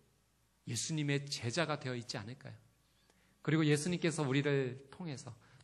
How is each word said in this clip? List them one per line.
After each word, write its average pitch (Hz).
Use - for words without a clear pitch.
예수님의 143
제자가 147
되어 127
있지 120
않을까요? 113
그리고 156
예수님께서 156
우리를 135
통해서 139